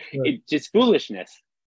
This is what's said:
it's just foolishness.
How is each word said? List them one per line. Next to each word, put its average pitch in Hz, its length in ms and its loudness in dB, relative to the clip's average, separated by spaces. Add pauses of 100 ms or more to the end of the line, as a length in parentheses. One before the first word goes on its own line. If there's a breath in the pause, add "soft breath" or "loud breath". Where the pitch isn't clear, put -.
(120)
it's 135 380 -4
just 151 200 -4
foolishness. 196 600 2 (500)